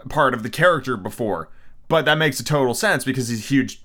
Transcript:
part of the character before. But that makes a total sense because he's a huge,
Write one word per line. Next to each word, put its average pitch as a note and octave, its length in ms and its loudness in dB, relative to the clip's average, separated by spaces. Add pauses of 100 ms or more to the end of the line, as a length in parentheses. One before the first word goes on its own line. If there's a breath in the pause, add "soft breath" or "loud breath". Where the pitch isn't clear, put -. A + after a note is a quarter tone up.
part C3+ 240 2
of A2+ 100 -4
the A#2 60 -6
character C#3+ 480 2
before. F#2+ 540 -6 (360 soft breath)
But D#3 200 2
that D3+ 100 4
makes D#3 240 0
a B2 40 -12
total C3+ 300 2
sense F3+ 300 0
because B2+ 240 -2
he's A2+ 160 -4
a - 40 -12
huge, - 360 0